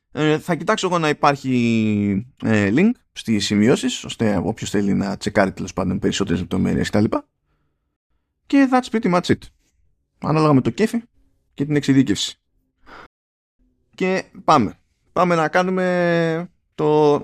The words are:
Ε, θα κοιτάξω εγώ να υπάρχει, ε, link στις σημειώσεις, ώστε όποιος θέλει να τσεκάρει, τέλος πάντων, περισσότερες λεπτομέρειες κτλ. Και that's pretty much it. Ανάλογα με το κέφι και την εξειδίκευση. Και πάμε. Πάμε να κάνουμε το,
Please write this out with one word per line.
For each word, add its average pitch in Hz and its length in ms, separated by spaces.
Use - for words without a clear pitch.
Ε, 151 260
θα 170 160
κοιτάξω 185 320
εγώ 175 120
να 160 100
υπάρχει, 117 1160
ε, 104 300
link 185 180
στις 104 340
σημειώσεις, 117 580
ώστε 104 400
όποιος 113 260
θέλει 98 240
να 95 220
τσεκάρει, 98 360
τέλος 92 200
πάντων, 95 260
περισσότερες 95 420
λεπτομέρειες 92 500
κτλ. 104 140
Και 277 260
that's 254 180
pretty 208 240
much 175 60
it. - 180
Ανάλογα 156 340
με 131 80
το 120 100
κέφι 220 320
και 143 100
την 147 120
εξειδίκευση. 135 640
Και 185 300
πάμε. 139 340
Πάμε 175 220
να 156 140
κάνουμε 175 1040
το, 151 500